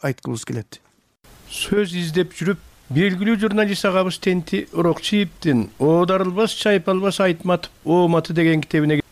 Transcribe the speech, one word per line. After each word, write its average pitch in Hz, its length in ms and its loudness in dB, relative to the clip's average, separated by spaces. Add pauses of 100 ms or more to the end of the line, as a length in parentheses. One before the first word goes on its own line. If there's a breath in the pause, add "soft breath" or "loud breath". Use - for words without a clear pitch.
айткыбыз 127 420 -6
келет. - 380 -10 (640)
Сөз 196 460 -2
издеп 175 400 -2
жүрүп, 180 240 -4 (320)
белгилүү 190 540 0
журналист 208 420 0
агабыз 185 340 0
Тенти 185 540 -2
Урокчиевдин 165 1040 0
Оодарылбас, 180 760 2
чайпалбас 196 680 0
Айтматов 180 520 0 (140)
Ооматы 170 480 2
деген 160 280 2
китебине 151 500 0